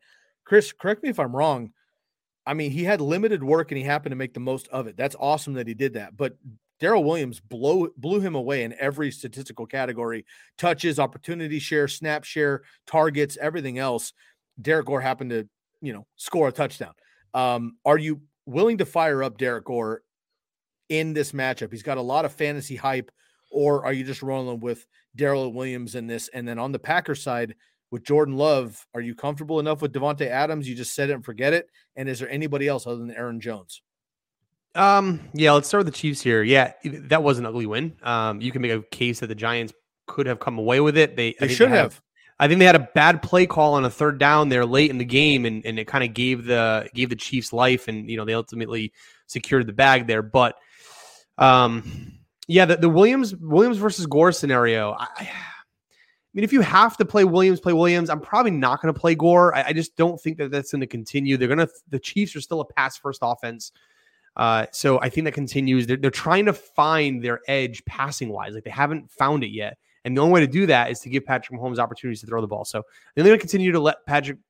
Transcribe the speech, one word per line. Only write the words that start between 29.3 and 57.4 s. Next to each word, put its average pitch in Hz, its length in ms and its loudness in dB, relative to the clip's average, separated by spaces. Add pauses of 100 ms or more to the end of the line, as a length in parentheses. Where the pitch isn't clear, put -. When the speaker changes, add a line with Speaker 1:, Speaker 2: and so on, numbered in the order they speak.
Speaker 1:
enough 151 240 -4
with 143 100 -4
Davante 143 360 -4
Adams? 143 400 -2
You 123 80 -10
just 123 180 -10
set 139 160 -4
it 143 40 -2
and 120 100 -14
forget 127 280 -2
it? 170 160 -2 (280)
And 135 120 -8
is 127 120 -8
there 123 100 -10
anybody 143 380 -4
else 131 180 -4
other 120 120 -8
than 117 120 -12
Aaron 117 300 -10
Jones? 107 420 -14 (920)
Speaker 2:
Um, 196 580 2
yeah, 151 160 6
let's 143 160 6
start 202 180 2
with 151 80 -4
the - 60 -12
Chiefs 147 220 -6
here. 113 240 2
Yeah, 127 300 4 (100)
that 147 400 -2
was 131 160 2
an 117 60 -6
ugly 113 200 -6
win. 135 380 -6
Um, 110 360 -2
you 123 120 -6
can 120 100 -4
make 120 80 -2
a 110 120 -2
case 120 360 -4
that 120 80 -8
the 110 80 -8
Giants 113 380 -4 (340)
could 139 200 -4
have 123 120 -4
come 120 200 -6
away 117 200 2
with 147 180 4
it. 156 200 4
They, 117 140 -2
I - 100 -8
Speaker 1:
They - 80 0
Speaker 2:
think 123 100 -2
Speaker 1:
should 247 120 6
Speaker 2:
they 233 60 4
had 160 60 6
Speaker 1:
have. - 200 -4 (360)
Speaker 2:
I 143 80 4
think 175 140 6
they 180 40 10
had 180 120 10
a 135 180 2
bad 160 260 6
play 180 260 4
call 151 280 2
on 135 100 2
a 123 60 0
third 147 280 -2
down 147 300 4
there 123 160 2
late 139 260 4
in 127 80 -4
the 123 60 -2
game, 135 400 4
and, 110 220 -4
and 113 120 -6
it 110 120 -8
kinda 131 160 0
gave 120 380 -2
the, 113 500 0
gave 123 140 -2
the 120 80 -4
Chiefs - 360 -6
life, 123 360 2
and, 110 200 -10
you 113 80 -6
know, 107 80 -6
they 113 100 -2
ultimately 113 580 -6 (340)
secured 127 400 0
the 104 60 -10
bag 131 340 4
there. 110 160 0
But, 117 340 2 (800)
um, 123 760 4 (340)
yeah, 180 180 6
the, 165 120 4
the 165 120 4
Williams, 208 480 4
Williams 180 420 4
versus 190 280 -2
Gore 156 260 6
scenario, 117 600 0
I, 117 140 -8 (120)
I 202 100 -12 (1040)
mean, 202 120 -2
if 214 80 -2
you 262 100 6
have 208 340 4
to 214 80 2
play 202 200 4
Williams, 185 360 4